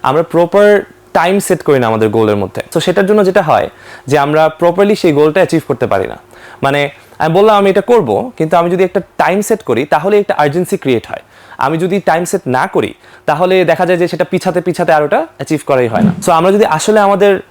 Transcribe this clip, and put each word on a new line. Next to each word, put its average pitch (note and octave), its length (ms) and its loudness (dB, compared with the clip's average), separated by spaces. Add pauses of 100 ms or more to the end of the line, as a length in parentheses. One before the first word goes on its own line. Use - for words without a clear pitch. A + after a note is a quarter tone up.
আমরা D3 200 0
প্রপার G3 580 2 (320)
টাইম F#3 260 0
সেট F#3 240 -4
করি C#3 160 2
না A#2+ 80 0
আমাদের A2 220 0
গোলের G#2+ 260 0
মধ্যে। G2+ 260 -6 (100)
তো E3 80 -2
সেটার F#3 260 0
জন্য G#3 200 2
যেটা F#3+ 160 2
হয় D3 280 0 (380)
যে C#3+ 120 2
আমরা D3+ 300 2
প্রপারলি F3+ 460 0
সেই E3+ 160 0
গোলটা D3+ 280 2
অ্যাচিভ E3 280 0
করতে B2 200 -2
পারি F#2+ 200 -2
না। A1 120 -14 (440)
মানে C#3+ 260 -2 (300)
আমি D#3+ 160 -2
বললাম G#3 200 4
আমি G3 140 2
এটা G3 120 0
করব, G#3+ 560 0
কিন্তু D#3+ 200 0
আমি F3 120 0
যদি F#3 140 0
একটা F#3 160 -2 (180)
টাইম F3 240 0
সেট G#3+ 220 -4
করি B2+ 220 -2
তাহলে F#3 340 0
একটা G3 140 -4
আর্জেন্সি E3 440 -2
ক্রিয়েট A#2+ 300 -2
হয়, - 140 -12 (360)
আমি D3 200 -2
যদি F#3 220 -2
টাইম E3+ 260 0
সেট F#3 220 -4
না C3 200 0
করি C#3+ 260 -4 (320)
তাহলে F3+ 400 0
দেখা E3+ 200 0
যায় F3 120 0
যে F3 100 0
সেটা E3+ 160 -4
পিছাতে F3 380 -2
পিছাতে E3+ 320 -2
আর D3+ 100 2
ওটা E3+ 140 0
অ্যাচিভ D#3 480 -4
করাই B2+ 220 2
হয় A2 140 0
না। F3 120 2 (120)
So F3+ 60 2
আমরা E3+ 200 2
যদি G3+ 140 2
আসলে G#3+ 340 0
আমাদের G3+ 400 2 (120)